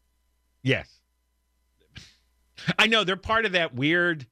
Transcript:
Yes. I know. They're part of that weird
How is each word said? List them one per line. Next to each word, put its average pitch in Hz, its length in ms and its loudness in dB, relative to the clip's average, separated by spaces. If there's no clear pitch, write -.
Yes. 120 340 -2
I 214 120 4
know. 220 160 2
They're 185 120 -2
part 220 280 -2
of 196 80 -2
that 170 200 0
weird 156 600 0